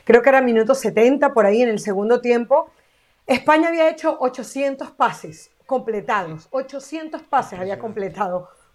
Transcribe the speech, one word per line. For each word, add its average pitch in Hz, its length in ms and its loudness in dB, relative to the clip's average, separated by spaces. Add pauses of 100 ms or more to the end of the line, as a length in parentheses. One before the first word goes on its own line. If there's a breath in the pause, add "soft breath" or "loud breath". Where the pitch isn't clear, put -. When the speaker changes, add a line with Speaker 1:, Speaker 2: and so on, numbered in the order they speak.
Speaker 1:
creo 240 180 6
que 247 60 4
era 269 120 6
minuto 233 360 2
setenta, 262 580 2
por 220 120 4
ahí 214 160 4
en 247 60 2
el 208 120 -2
segundo 208 400 0
tiempo, 240 500 0 (560)
España 311 420 2
había 320 220 2
hecho 320 300 -4
ochocientos 269 720 -6
pases 170 580 -4 (160)
completados, 202 840 -4
ochocientos 302 720 -10
pases 233 360 -4
había 190 160 -6
Speaker 2:
Impresionante. 196 60 -12
Speaker 1:
completado, 196 680 -8 (260 soft breath)